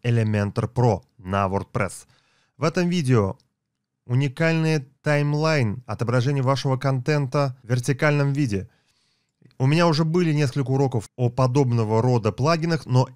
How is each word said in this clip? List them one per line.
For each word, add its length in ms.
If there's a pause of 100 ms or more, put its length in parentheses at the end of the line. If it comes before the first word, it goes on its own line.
Elementor 680
Pro 300 (160)
на 300
WordPress. 580 (500)
В 60
этом 260
видео 480 (680)
уникальный 800 (160)
таймлайн, 840
отображение 580
вашего 320
контента 880
в 40
вертикальном 640
виде. 380 (880)
У 80
меня 220
уже 160
были 280
несколько 380
уроков 460
о 140
подобного 680
рода 300
плагинах, 560
но 300